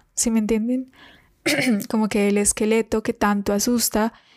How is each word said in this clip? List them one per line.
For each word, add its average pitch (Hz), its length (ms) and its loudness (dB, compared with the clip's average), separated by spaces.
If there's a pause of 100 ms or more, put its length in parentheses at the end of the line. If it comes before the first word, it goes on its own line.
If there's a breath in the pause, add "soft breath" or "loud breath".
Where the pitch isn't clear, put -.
(140)
¿sí - 160 -2
me 220 80 2
entienden? 226 540 -2 (520 loud breath)
<clears throat> 254 460 0
Como 220 180 0
que 202 200 0
el 202 100 2
esqueleto 220 640 0
que 233 100 -2
tanto 202 400 0
asusta 226 600 0 (240 soft breath)